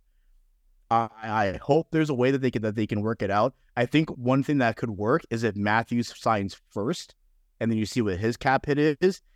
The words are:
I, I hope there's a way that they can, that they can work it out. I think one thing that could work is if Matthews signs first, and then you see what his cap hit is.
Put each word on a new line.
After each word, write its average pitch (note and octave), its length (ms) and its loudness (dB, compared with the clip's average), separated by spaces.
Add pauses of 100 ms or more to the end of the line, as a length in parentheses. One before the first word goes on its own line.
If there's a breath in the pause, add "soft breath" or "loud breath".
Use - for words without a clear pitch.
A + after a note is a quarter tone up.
(920)
I, A#2 180 2 (140)
I G#2+ 380 0
hope D#3 300 0
there's D#3+ 180 0
a D3 60 -2
way B2 160 4
that C3+ 100 0
they C3 100 0
can, A2+ 120 -4
that G#2+ 140 -2
they G#2+ 100 0
can G#2 160 -2
work A2+ 180 -4
it F#2+ 100 -2
out. G#2+ 240 2 (220)
I B2 80 2
think D#3 260 2
one C3 320 0
thing D3 160 0
that A#2 180 2
could A#2 140 -6
work G#2+ 380 0
is A2+ 140 -4
if G#2+ 120 0
Matthews A2 640 0
signs G2+ 400 -2 (120)
first, A2 440 -6 (460)
and A2+ 100 0
then A2+ 60 0
you A2 80 0
see A#2+ 160 -2
what G2+ 160 0
his A2+ 220 -2
cap C3 260 0
hit C#3+ 140 0
is. D#3 420 2 (160)